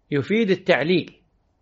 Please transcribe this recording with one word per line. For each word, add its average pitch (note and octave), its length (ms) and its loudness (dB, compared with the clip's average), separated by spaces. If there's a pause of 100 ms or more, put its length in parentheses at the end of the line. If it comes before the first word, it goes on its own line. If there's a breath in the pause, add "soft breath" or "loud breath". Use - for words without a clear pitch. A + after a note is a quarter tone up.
(120)
يفيد F#3 380 0
التعليل D3+ 720 -2 (400)